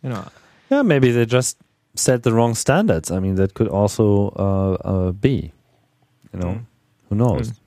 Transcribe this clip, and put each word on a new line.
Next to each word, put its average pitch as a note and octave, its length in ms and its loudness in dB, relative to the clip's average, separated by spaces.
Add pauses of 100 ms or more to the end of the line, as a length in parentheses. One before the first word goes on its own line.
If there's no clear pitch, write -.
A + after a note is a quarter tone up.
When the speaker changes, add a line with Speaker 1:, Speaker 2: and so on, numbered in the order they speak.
Speaker 1:
You C3+ 80 -6
know. G#2 120 -8 (460)
Speaker 2:
Yeah, C#4+ 140 2
maybe C#3+ 280 4
they A#2+ 140 2
just B2+ 320 -2 (380)
set B2+ 260 0
the A#2+ 100 0
wrong A#2 220 2
standards. C3 560 0
I F2 100 -2
mean, F#2+ 180 -2
that F#2+ 180 0
could A2+ 120 0
also, G2+ 680 2
uh, F#2+ 500 -2
uh, F#2 260 0
be, G2+ 380 -4 (800)
you F#2+ 80 -12
know, F2+ 140 -4
Speaker 1:
Mm. A2+ 120 -10 (440)
Speaker 2:
who G2+ 60 -4
knows? A2+ 340 0
Speaker 1:
Mm. A#2 60 -12 (120)